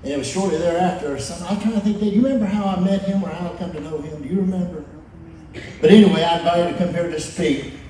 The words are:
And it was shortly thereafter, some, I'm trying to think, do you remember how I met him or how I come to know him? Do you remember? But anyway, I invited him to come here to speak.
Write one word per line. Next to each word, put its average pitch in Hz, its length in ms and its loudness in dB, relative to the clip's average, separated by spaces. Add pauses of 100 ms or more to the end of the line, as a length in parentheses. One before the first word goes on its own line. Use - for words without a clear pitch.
And 139 100 -6
it 147 60 -4
was 120 100 -6
shortly 185 300 -2
thereafter, 170 600 0
some, 175 280 -10
I'm 208 140 -2
trying 220 140 0
to 202 60 0
think, 208 180 0
do 214 80 0
you 208 160 4
remember 254 240 2
how 202 180 -2
I 190 140 0
met 190 240 2
him 190 200 0
or 175 60 -6
how 170 240 -8
I - 40 -12
come 170 160 -8
to 151 60 -10
know 151 200 -8
him? 151 240 -10
Do 131 40 -10
you 190 140 0
remember? 180 420 -2 (1000)
But - 100 8
anyway, 202 320 10
I 170 160 2
invited 175 260 2
him 170 80 -2
to - 60 -8
come 170 160 0
here 170 160 -2
to 156 100 -6
speak. - 520 -2 (160)